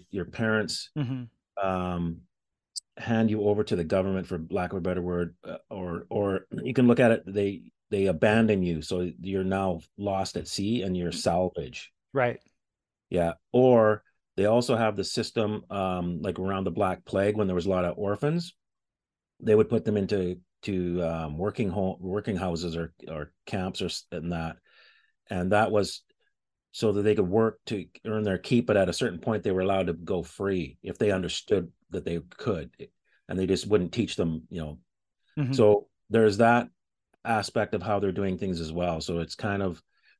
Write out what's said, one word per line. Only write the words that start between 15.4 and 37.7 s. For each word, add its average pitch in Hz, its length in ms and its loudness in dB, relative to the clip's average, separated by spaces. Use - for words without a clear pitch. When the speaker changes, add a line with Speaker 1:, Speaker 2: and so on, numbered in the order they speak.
Speaker 1:
um, 90 500 -2
like, 85 180 -4
around 95 260 -2
the 92 60 -2
Black 92 360 -2
Plague, 101 300 2
when 107 100 0
there 92 100 0
was 87 100 -2
a 98 40 2
lot 90 160 2
of 87 100 -4
orphans, 143 580 -2
they 110 140 4
would 107 160 6
put 110 160 0
them 104 100 2
into, 92 420 0
to, 90 400 -2
um, 80 360 -4
working 104 320 -2
home, 95 280 -2
working 95 380 -4
houses 87 400 -4
or, 82 160 -6
or 78 240 -10
camps 92 340 -6
or 95 60 -2
s-, - 260 -8
and 85 200 -6
that. 82 240 -6
And 92 220 -2
that 104 200 4
was 104 300 0
so 110 200 2
that 101 100 0
they 104 120 4
could 101 140 2
work 110 380 2
to 98 200 -6
earn 110 160 -2
their 95 160 0
keep. 117 280 2
But 107 100 4
at 95 120 4
a 85 60 -2
certain 95 240 -4
point, 104 240 -2
they 101 80 -2
were 92 120 0
allowed 95 240 2
to 87 80 0
go 85 280 -4
free 90 600 -4
if - 160 -10
they 107 120 2
understood 92 600 -2
that - 160 -8
they 85 120 -4
could, 85 320 -4
and 90 100 -4
they 95 80 2
just 92 200 0
wouldn't 98 260 2
teach - 240 -2
them, 82 320 -2
you 85 140 -8
know. 76 160 -10
Speaker 2:
Mm-hmm. 135 140 -2
Speaker 1:
So 104 360 6
there's 107 300 4
that 117 300 4
aspect 110 520 -2